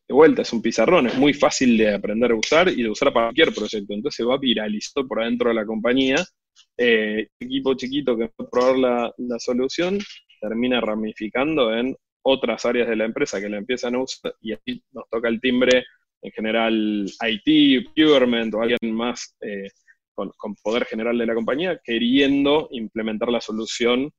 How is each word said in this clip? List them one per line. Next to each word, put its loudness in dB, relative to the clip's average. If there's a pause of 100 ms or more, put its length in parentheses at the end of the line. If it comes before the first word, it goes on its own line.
de -8
vuelta, 8
es -4
un -2
pizarrón, 2
es -2
muy 4
fácil 2
de 4
aprender 0
a 4
usar 2
y -2
de -2
usar 0
para 2
cualquier 2
proyecto. -6
Entonces -6
se -4
va 0
viralizando -2
por -4
adentro 0
de 2
la -2
compañía. 0 (600)
Eh, 2 (120)
equipo -2
chiquito -2
que -2
va -10
a -18
probar 2
la, 0
la -6
solución -2 (400)
termina -2
ramificando -2
en -2 (240)
otras 0
áreas 0
de 0
la 0
empresa -4
que -8
la -6
empiezan -6
a -2
usar -8
y -8
ahí -10 (100)
nos -16
toca -4
el -2
timbre, 4 (360)
en -14
general, 0
I -4
T, 4
procurement 4
o 0
alguien -2
más, -6
eh, -10 (420)
con, -8
con -10
poder -2
general -4
de 0
la -2
compañía, -2
queriendo 2
implementar -4
la 0
solución -2